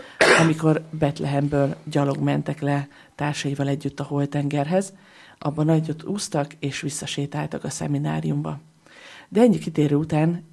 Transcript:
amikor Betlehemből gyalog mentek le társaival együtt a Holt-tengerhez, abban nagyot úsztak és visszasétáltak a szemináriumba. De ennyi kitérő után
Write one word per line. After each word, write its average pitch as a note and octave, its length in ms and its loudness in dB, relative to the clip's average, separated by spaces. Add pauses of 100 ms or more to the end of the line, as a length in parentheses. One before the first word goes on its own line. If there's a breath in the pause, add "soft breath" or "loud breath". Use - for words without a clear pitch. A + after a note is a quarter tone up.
(400 loud breath)
amikor D#3 500 4
Betlehemből C#3+ 920 0
gyalog C#3+ 340 0
mentek C#3+ 420 -2
le C#3+ 280 0 (260 loud breath)
társaival C#3+ 540 -4
együtt C#3 320 -4
a C#3+ 40 -4
Holt-tengerhez, C#3+ 880 -2 (460 loud breath)
abban D3+ 260 -2
nagyot D#3+ 400 2
úsztak E3+ 540 -4
és C#3 220 -6
visszasétáltak D3 840 -6
a D3 60 -6
szemináriumba. D3+ 880 -4 (680 loud breath)
De - 120 2
ennyi A3 180 6
kitérő D3+ 360 2
után D#3 580 2